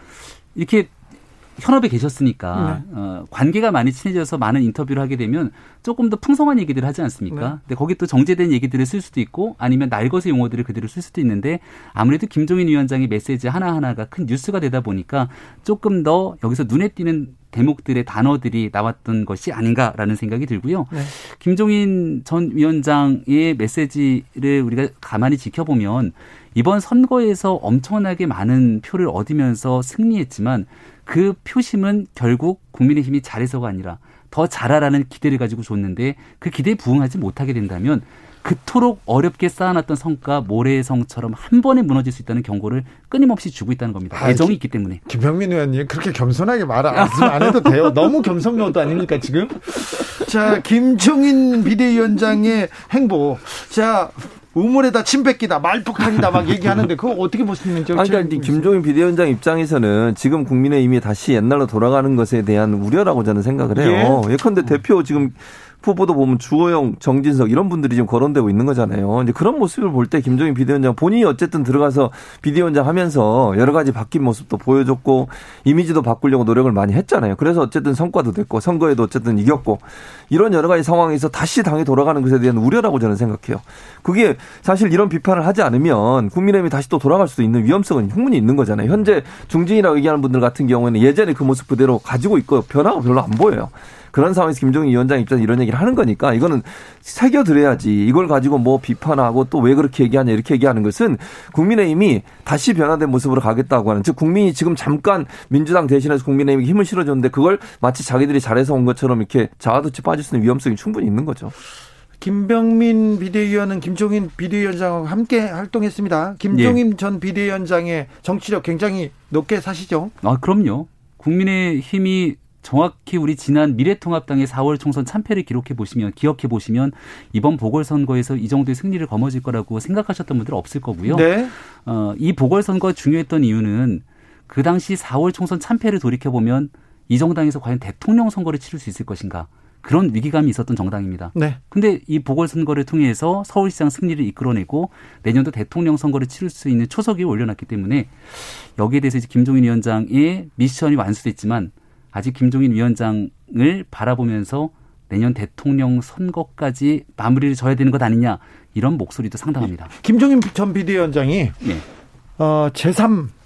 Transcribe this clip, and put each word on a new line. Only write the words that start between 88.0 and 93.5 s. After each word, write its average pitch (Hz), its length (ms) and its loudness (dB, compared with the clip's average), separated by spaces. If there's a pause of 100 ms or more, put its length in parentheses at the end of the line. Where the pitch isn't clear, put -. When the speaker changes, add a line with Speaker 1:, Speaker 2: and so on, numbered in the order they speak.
Speaker 3:
충분히 233 260 0
있는 120 180 4
거잖아요. 107 340 0
현재 196 360 2 (240)
중진이라고 175 480 2
얘기하는 151 240 2
분들 127 200 2
같은 123 280 0
경우에는 120 320 2
예전에 147 320 4
그 131 100 -2
모습 131 240 0
그대로 127 320 2
가지고 156 400 0
있고 127 240 2
변화가 165 380 0
별로 123 200 2
안 170 100 -4
보여요. 160 400 0 (400)